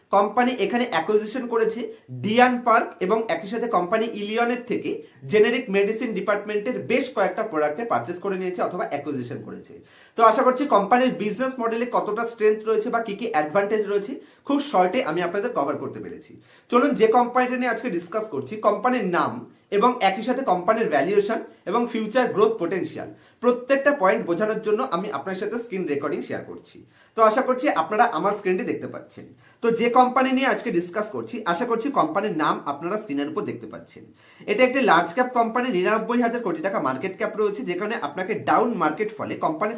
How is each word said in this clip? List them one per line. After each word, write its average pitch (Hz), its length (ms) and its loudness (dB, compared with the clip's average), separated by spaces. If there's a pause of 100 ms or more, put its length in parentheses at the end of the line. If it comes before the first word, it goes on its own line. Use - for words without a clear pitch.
(120)
কোম্পানি 240 480 2
এখানে 233 320 0
অ্যাকুইজিশন 220 560 0
করেছে 233 480 -2 (160)
ডিয়ান 233 520 2
পার্ক 233 240 4 (140)
এবং 214 280 2
একই - 200 -2
সাথে 233 200 -4
কোম্পানি 220 440 0
ইলিয়নের 226 540 -2
থেকে - 360 -4 (240)
জেনেরিক 220 440 4
মেডিসিন 214 420 0
ডিপার্টমেন্টের 202 640 -2
বেশ 240 260 0 (100)
কয়েকটা 226 280 0
প্রোডাক্টে 151 420 -2
পারচেজ 170 340 -2
করে 190 200 -4
নিয়েছে 185 240 -4
অথবা 175 280 -4
অ্যাকুইজিশন 131 520 -6
করেছে। - 320 -16 (420)
তো 226 60 4
আশা 220 200 6
করছি 254 240 2
কোম্পানির 247 480 4
বিজনেস 220 460 -4
মডেলে 226 320 -2
কতটা 208 400 -2
স্ট্রেংথ 214 360 2
রয়েছে 214 220 0
বা 233 100 0
কি 208 140 -6
কি 240 180 -8
অ্যাডভান্টেজ 202 540 2
রয়েছে 202 260 -2 (320)
খুব 285 160 0 (100)
শর্টে 185 340 2
আমি 160 180 -2
আপনাদের 202 340 -2
কভার 147 200 -2
করতে 120 240 -10
পেরেছি। - 400 -16 (300)
চলুন 269 240 4
যে 220 120 4
কোম্পানিটা 247 500 2
নিয়ে 247 180 -2
আজকে 226 160 -6
ডিসকাস - 340 -4 (100)
করছি, - 220 -6
কোম্পানির 214 480 0
নাম 156 280 0 (380)
এবং 220 300 4
একই 190 220 2
সাথে 247 200 -2
কোম্পানির 214 460 2
ভ্যালুয়েশন 175 520 2 (260)
এবং 233 260 0
ফিউচার 220 400 0
গ্রোথ 214 260 4
পোটেনশিয়াল, 160 500 -4 (320)
প্রত্যেকটা 247 600 2
পয়েন্ট 202 260 2
বোঝানোর 214 360 0
জন্য 214 280 0
আমি 185 180 -2 (100)
আপনার 185 160 -6
সাথে 214 240 -6
স্ক্রিন 190 280 -6
রেকর্ডিং 143 360 -4
শেয়ার 95 220 -8
করছি। - 420 -18 (280)
তো 226 80 4
আশা 220 200 6
করছি 254 260 0
আপনারা - 360 2
আমার 175 280 0
স্ক্রিনটি 185 320 0
দেখতে - 240 -4
পাচ্ছেন। - 360 -14 (380)
তো 233 80 4
যে 233 200 2
কোম্পানি 254 420 4
নিয়ে 262 220 2
আজকে - 160 -4
ডিসকাস 180 440 -2
করছি, - 320 -8
আশা 175 240 0
করছি 226 200 0
কোম্পানির 185 460 0
নাম 156 300 0
আপনারা 170 320 -4
স্ক্রিনের 143 300 -4
উপর 151 140 -4
দেখতে 117 240 -8
পাচ্ছেন। - 380 -18 (420)
এটা 226 180 4
একটি 277 160 2
লার্জ 175 340 4
ক্যাপ 247 140 2 (100)
কোম্পানি, 233 340 0
নিরানব্বই 214 480 2
হাজার 233 200 0
কোটি 165 220 -4
টাকা 196 180 -2
মার্কেট 165 360 -4
ক্যাপ - 200 -4
রয়েছে, 214 260 -2
যেখানে 196 320 -4 (120)
আপনাকে 185 280 -4
ডাউন 170 360 2 (120)
মার্কেট 214 360 -2
ফলে 113 180 -6
কোম্পানি 185 420 -2